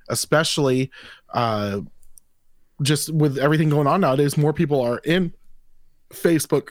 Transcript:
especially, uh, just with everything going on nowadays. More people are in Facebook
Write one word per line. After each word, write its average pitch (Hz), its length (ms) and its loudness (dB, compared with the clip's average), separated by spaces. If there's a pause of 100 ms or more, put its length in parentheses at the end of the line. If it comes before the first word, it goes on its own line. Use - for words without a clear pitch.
especially, 135 800 0 (420)
uh, 104 500 0 (1000)
just 147 320 -2
with 147 240 2
everything 151 320 2
going 147 160 2
on 170 160 2
nowadays. 143 340 2
More 151 180 2
people 143 280 0
are 120 180 0
in 175 340 -2 (800)
Facebook 156 600 0